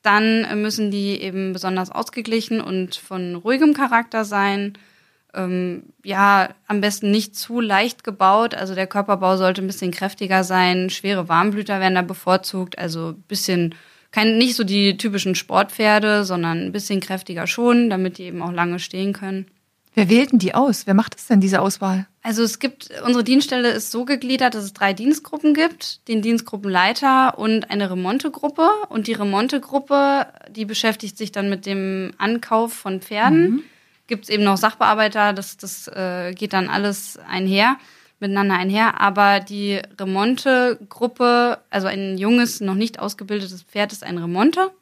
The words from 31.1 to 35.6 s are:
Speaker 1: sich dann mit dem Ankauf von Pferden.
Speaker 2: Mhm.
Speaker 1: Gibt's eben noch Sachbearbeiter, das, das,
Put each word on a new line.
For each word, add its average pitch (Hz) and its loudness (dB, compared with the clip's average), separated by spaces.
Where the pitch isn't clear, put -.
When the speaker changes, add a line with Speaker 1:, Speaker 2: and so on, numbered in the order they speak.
Speaker 1:
sich 208 -8
dann 202 -2
mit 196 -4
dem 190 -4
Ankauf 226 0
von 190 -8
Pferden. 233 4
Speaker 2:
Mhm. 269 0
Speaker 1:
Gibt's 214 -8
eben 208 2
noch 196 4
Sachbearbeiter, 214 2
das, 196 -10
das, - -14